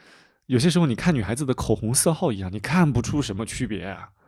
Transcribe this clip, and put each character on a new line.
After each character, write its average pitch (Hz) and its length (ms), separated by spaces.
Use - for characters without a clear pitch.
有 127 120
些 160 120
时 170 80
候 165 80
你 120 80
看 165 180
女 123 100
孩 98 120
子 143 100
的 131 80
口 - 220
红 110 180
色 160 220
号 160 160
一 101 80
样， 92 140
你 104 80
看 147 320
不 117 100
出 147 180
什 107 140
么 107 100
区 123 220
别 92 180
啊。 90 260